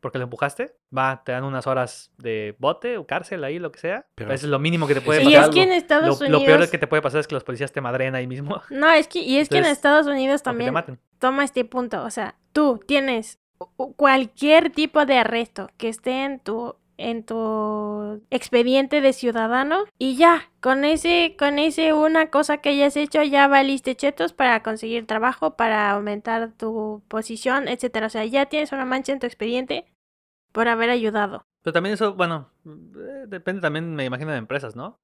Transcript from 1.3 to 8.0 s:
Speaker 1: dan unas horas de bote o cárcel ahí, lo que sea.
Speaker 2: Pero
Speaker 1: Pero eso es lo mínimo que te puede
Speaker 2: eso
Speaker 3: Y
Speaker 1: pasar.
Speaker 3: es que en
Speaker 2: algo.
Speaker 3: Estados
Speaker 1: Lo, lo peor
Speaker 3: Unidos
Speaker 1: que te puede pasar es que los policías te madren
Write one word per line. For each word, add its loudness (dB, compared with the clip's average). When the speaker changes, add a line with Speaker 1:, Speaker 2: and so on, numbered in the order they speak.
Speaker 1:
dan -4
unas -6
horas -4
de -8
bote -4
o -12
cárcel -6
ahí, -8
lo -10
que -20
sea. -6
Speaker 2:
Pero -12
Speaker 1:
Pero -2
eso -8
es -4
lo 0
mínimo 0
que 2
te -2
puede 2
Speaker 2:
eso 8
Speaker 3:
Y 8
Speaker 1:
pasar. 10
Speaker 3:
es 0
que 6
en 4
Speaker 2:
algo. 4
Speaker 3:
Estados 2
Speaker 1:
Lo, -2
lo 6
peor 4
Speaker 3:
Unidos 4
Speaker 1:
que -4
te -2
puede 0
pasar 0
es -4
que -10
los -6
policías -8
te -6
madren -4